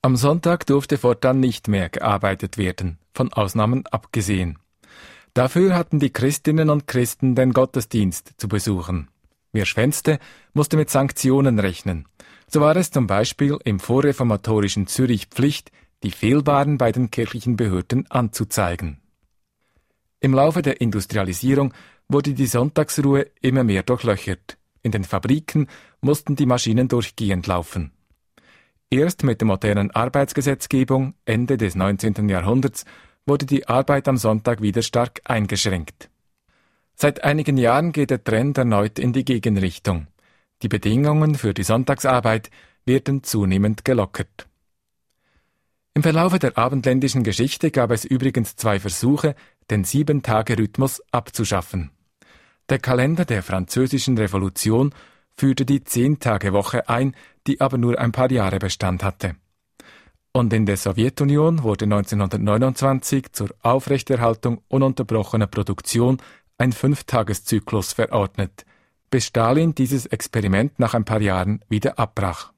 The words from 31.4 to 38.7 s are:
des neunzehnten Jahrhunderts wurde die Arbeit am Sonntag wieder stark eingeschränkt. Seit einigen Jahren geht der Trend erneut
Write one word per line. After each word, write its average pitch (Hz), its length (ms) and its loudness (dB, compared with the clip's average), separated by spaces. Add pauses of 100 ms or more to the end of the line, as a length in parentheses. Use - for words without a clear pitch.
des 104 180 -2
neunzehnten 101 540 0
Jahrhunderts 101 560 0 (400)
wurde 143 220 0
die 135 200 -2
Arbeit 135 420 0
am 131 100 2
Sonntag 110 420 0
wieder 107 220 0
stark - 420 -4
eingeschränkt. 98 840 -4 (840)
Seit - 280 0
einigen 147 320 0
Jahren 131 360 2
geht 147 180 -2
der 127 120 -2
Trend 123 360 0
erneut 107 400 0